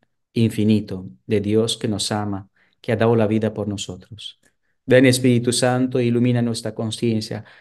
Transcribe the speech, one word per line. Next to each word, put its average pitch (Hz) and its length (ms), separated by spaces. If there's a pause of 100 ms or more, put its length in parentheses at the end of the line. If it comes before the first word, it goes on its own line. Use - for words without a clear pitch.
(340)
infinito 107 720 (200)
de 110 140
Dios 110 360
que - 100
nos 101 240
ama, 104 380 (320)
que - 100
ha 113 60
dado 113 180
la 110 120
vida 107 260
por 104 140
nosotros. 98 720 (460)
Ven, 127 200
Espíritu 123 480
Santo, 127 480
ilumina 120 400
nuestra 113 340
conciencia 110 680 (160)